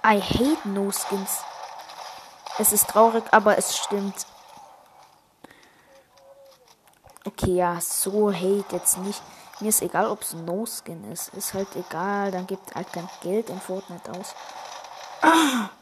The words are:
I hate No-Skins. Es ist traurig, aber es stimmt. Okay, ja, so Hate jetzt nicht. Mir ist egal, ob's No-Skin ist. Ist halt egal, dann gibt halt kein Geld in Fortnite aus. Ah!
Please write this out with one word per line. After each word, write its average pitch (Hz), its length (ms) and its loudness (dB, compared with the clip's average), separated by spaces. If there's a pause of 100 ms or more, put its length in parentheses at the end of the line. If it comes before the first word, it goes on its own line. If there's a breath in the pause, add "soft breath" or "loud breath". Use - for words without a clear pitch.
I 214 160 6
hate 247 480 2
No-Skins. 196 760 -2 (1120)
Es 214 140 4
ist - 160 4
traurig, 226 420 6
aber 208 280 8
es - 180 0
stimmt. 202 500 -4 (3000 loud breath)
Okay, 185 320 0
ja, 175 240 2
so 202 520 2
Hate 190 400 2
jetzt - 260 0
nicht. 196 240 -6 (380 loud breath)
Mir 208 80 -2
ist 220 140 2
egal, 175 260 2
ob's - 240 -4
No-Skin 170 800 -6
ist. - 220 -8
Ist 196 200 -6
halt 196 220 -2
egal, 196 560 -2
dann 185 140 -4
gibt - 280 -8
halt 175 180 -8
kein 175 160 -8 (120)
Geld 208 300 -2
in 180 100 -8
Fortnite 185 500 -8
aus. 185 240 -10 (880)
Ah! 294 480 6 (140)